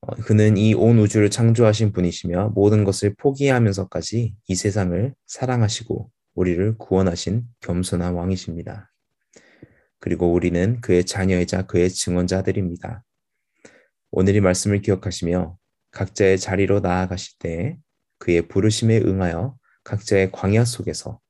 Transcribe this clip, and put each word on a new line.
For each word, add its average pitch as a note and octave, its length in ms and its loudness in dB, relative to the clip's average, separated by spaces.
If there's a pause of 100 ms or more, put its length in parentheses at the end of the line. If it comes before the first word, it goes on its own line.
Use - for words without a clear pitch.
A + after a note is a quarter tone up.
어, - 220 -10
그는 G#2+ 340 4
이 G#2+ 160 4
온 A#2 260 6
우주를 G#2 300 4
창조하신 A2 640 2
분이시며 F2+ 560 -2
모든 G#2 340 4
것을 G2 320 0
포기하면서까지 A#2 1200 -2 (120)
이 F#2 80 -2
세상을 G2 580 -2 (120)
사랑하시고 A#2 880 -4 (240)
우리를 F#2 420 0
구원하신 F#2+ 680 -2 (180)
겸손한 F2+ 520 -4
왕이십니다. F2 760 -8 (1080)
그리고 F2 320 0
우리는 F2+ 500 0
그의 F2+ 240 2
자녀이자 F#2 580 -2
그의 F2+ 260 2
증언자들입니다. F#2 1120 -4 (1080)
오늘 G2 240 2
이 G#2 60 4
말씀을 G2 400 2
기억하시며 F2+ 760 -4 (340)
각자의 - 480 0
자리로 F#2+ 420 0
나아가실 F#2 580 -4
때에 F2+ 380 -6 (420)
그의 E2+ 280 0
부르심에 G#2+ 520 2
응하여 F#2+ 580 -2 (280)
각자의 F#2+ 460 0
광야 G#2+ 340 2
속에서 - 540 -8 (100)